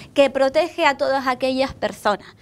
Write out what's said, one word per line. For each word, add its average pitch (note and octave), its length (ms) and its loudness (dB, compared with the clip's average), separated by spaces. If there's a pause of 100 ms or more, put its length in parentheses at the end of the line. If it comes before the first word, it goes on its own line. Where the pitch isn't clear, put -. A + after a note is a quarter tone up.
(140)
que C#4 160 4
protege D4+ 560 0
a C#4 120 2
todas C4+ 300 -2
aquellas C4 460 -2
personas, G#3 480 -4 (200)